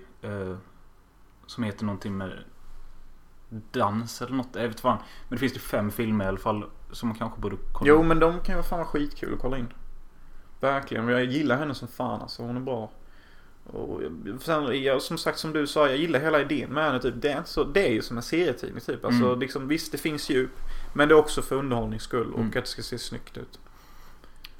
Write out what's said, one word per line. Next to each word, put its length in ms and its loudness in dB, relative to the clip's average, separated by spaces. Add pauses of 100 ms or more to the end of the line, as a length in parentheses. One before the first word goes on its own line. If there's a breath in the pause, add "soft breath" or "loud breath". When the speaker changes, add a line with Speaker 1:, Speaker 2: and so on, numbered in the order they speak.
(220)
Speaker 1:
eh, 340 -6 (920)
som 180 -6
heter 220 -4
någonting 320 -4
med 140 -4 (1400)
dans 500 0
eller 140 -4
något. 180 -2
Jag 140 -2
vet 120 -6
fan. 180 4 (320 loud breath)
Men 60 -4
det 20 -4
finns 180 0
ju 40 -8
fem 320 0
filmer 340 2
i 20 2
alla 100 0
fall 280 -2 (260)
som 180 -4
man 80 -4
kanske 240 -4
borde 160 -2 (160)
kolla 160 4
Speaker 2:
Jo, 120 12
Speaker 1:
in. 60 6
Speaker 2:
men 120 8
de 200 6
kan 180 4
ju 60 4
fan 160 2
vara 80 -2
skitkul 460 -2
att 60 -2
kolla 180 2
in. 160 -4 (880 soft breath)
Verkligen. 460 0
Och 60 4
jag 140 4
gillar 320 2
henne 180 -2
som 120 -10
fan, 340 -4
alltså. 220 -10
Hon 120 -4
är 60 -4
bra. 300 -4 (720 soft breath)
Och 380 -6
jag, 380 -8
sen, 420 0
jag, 180 2
som 160 -4
sagt, 220 -2
som 140 -4
du 140 2
sa, 200 4
jag 100 4
gillar 220 2
hela 220 4
idén 320 0
med 100 2
henne, 160 2
typ. 180 0
Det 140 2
är 60 -2
inte 120 -6
så, 140 0
det 240 2
är 40 4
ju 100 2
som 160 -6
en 60 -6
serietidning, 580 0
typ. 240 -6
Alltså, 200 6
Speaker 1:
Mm. 140 4
Speaker 2:
liksom, 280 -2
visst, 240 0
det 60 -4
finns 320 -4
djup, 220 4 (420 loud breath)
men 160 4
det 60 12
är 40 12
också 220 2
för 140 -2
underhållnings 480 0
skull 300 0
och 60 -2
Speaker 1:
Mm. 80 2
Speaker 2:
att 60 -2
det 120 -2
ska 160 -8
se 160 -6
snyggt 400 -10
ut. 220 -14 (1000 loud breath)